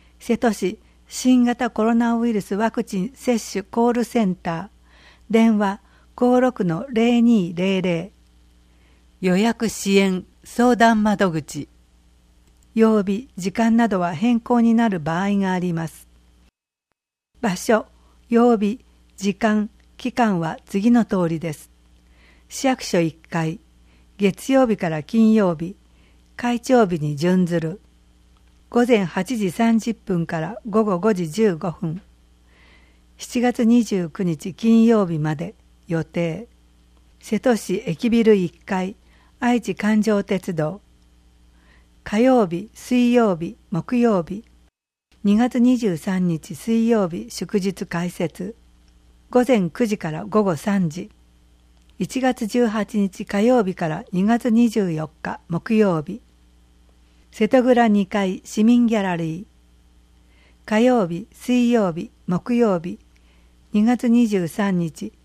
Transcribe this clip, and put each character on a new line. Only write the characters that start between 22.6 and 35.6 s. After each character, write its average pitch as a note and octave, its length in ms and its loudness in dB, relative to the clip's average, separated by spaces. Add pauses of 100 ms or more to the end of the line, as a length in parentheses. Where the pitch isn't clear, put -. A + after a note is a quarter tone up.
役 C4 140 -2
所 F3+ 200 -2
一 D#3+ 120 -2 (160)
階、 D#3+ 300 -4 (580)
月 G3+ 360 -2
曜 C4 140 4
日 G#3 100 0
か F3 120 -4
ら D3+ 140 -6
金 A3 300 2
曜 F#3+ 220 2
日、 E3+ 200 -10 (600)
会 A#3+ 240 -4
長 B3 260 4
日 F3 140 -4
に D3 160 -4
準 F3+ 300 2
ず E3+ 140 -2
る。 D#3+ 220 -8 (880)
午 A#3+ 160 2
前 A3 200 4
八 F#3+ 320 -4
時 G3 140 -2
三 A3+ 280 2
十 A3+ 140 -6
分 F3 320 -4
か E3 140 -6
ら E3+ 180 -8 (120)
午 G#3+ 140 0
後 G3 160 0
五 A3 140 0
時 F3 160 -4
十 G3+ 260 0
五 D#3+ 160 -6
分。 E3 300 -8 (1160)
七 - 240 -6
月 A#3+ 240 0
二 A#3 180 4
十 F3+ 260 -4
九 G3 140 -8
日 E3 300 -4
金 A3+ 320 4
曜 A3 220 4
日 E3 120 -4
ま D#3 160 -2
で E3+ 200 -10 (320)